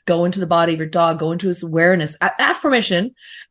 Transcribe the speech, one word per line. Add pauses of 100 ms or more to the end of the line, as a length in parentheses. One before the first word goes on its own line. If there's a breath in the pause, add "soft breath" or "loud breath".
go
into
the
body
of
your
dog,
go
into
its
awareness,
a-,
ask
permission, (360 loud breath)